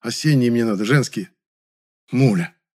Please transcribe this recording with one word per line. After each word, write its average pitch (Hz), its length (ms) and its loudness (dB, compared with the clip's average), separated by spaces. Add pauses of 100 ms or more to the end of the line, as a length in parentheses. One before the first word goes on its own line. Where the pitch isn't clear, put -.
Осенние 123 500 0
мне 117 140 0
надо, 104 200 -2
женские». 120 460 -2 (800)
«Муля», – 113 420 2 (220)